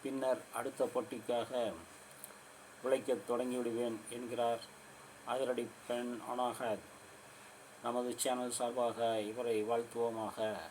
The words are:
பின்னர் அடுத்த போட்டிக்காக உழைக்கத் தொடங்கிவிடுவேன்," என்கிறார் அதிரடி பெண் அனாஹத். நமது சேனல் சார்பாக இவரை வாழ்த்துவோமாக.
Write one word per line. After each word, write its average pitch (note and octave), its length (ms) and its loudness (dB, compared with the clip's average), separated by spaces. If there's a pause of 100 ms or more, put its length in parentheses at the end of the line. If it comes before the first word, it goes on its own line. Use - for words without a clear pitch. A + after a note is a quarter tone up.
பின்னர் C3 380 2 (120)
அடுத்த B2+ 320 2
போட்டிக்காக A#2+ 880 0 (1080)
உழைக்கத் B2+ 460 4
தொடங்கிவிடுவேன்," A#2+ 680 2 (140)
என்கிறார் A#2 680 0 (480)
அதிரடி B2 420 2 (200)
பெண் A#2+ 420 0
அனாஹத். B2 500 0 (1040)
நமது B2 340 2
சேனல் B2+ 340 2
சார்பாக A#2 680 4
இவரை A2 420 2
வாழ்த்துவோமாக. A2+ 920 2 (160)